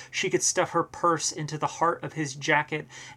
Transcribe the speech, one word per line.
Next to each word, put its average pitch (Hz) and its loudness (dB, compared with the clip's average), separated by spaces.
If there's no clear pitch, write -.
She - -2
could - 2
stuff - 2
her 170 2
purse - 0
into 151 -6
the 151 0
heart - 0
of 139 -8
his 143 -4
jacket 151 0